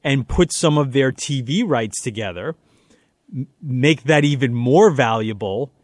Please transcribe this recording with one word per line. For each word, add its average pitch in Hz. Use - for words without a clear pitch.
and 139
put -
some 151
of 139
their 135
T 135
V 156
rights 120
together, 104
m-, 131
make 139
that 151
even 135
more 135
valuable 113